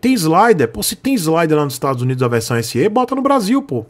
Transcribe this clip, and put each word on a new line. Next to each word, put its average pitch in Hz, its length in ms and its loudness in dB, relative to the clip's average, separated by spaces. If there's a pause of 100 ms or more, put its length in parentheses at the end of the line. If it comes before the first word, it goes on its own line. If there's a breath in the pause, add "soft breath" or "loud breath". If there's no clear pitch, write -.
Tem 262 140 2
slider. 180 540 2
Pô, - 140 -8
se - 140 -6
tem 269 180 -4
slider 160 420 0
lá 147 80 2
nos 135 100 -6
Estados 135 260 -4
Unidos, 127 220 -2
a 123 60 0
versão 120 280 -2
S 117 220 -4
E, 170 100 2
bota 247 260 0
no 269 60 -4
Brasil, 262 420 0
pô. 117 280 -6